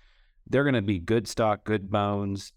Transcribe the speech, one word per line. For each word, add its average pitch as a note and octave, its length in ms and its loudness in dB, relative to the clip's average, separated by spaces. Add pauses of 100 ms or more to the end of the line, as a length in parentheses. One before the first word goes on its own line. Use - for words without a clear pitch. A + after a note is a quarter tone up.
(460)
They're C3+ 180 2
gonna C3 180 2
be G2+ 160 0
good A2 280 0
stock, G#2+ 380 0
good G2 260 -2
bones, G2+ 680 -2